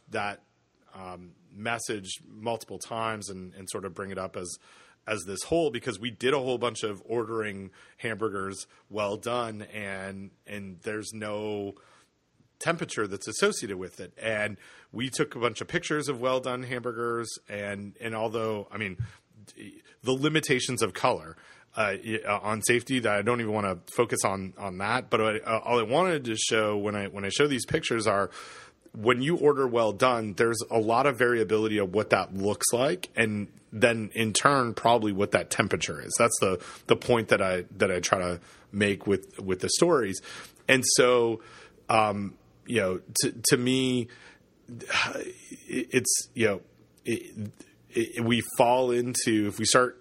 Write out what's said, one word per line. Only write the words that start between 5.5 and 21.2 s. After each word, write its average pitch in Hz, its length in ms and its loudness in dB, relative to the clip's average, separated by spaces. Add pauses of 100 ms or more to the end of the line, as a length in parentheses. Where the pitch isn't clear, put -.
because 117 280 -4
we 120 120 -8
did 127 240 0
a 143 40 2
whole 127 200 -2
bunch 113 240 -4
of 104 240 -4
ordering 107 640 -4 (260)
hamburgers 98 720 -6 (240)
well 104 260 -2
done, 113 460 -4 (120)
and, 98 560 -10 (160)
and 98 360 -12
there's 107 320 -8
no 107 600 -6 (840)
temperature 156 480 -2
that's 95 200 -8
associated 110 520 0
with 92 220 -10
it. 90 200 -14
And 107 380 -2 (340)
we 123 160 -6
took 147 260 -2
a 131 40 -10
bunch 117 240 -2
of - 60 -12
pictures 156 400 -2
of 127 120 -4
well 131 200 2
done 127 240 -6
hamburgers, 117 640 -4 (180)
and, 101 520 -8
and 113 140 -6
although, 110 560 -2
I 98 60 -10
mean, 98 220 -6 (1040)
the 127 100 2
limitations 135 720 2
of 98 100 2
color, 82 440 0 (400)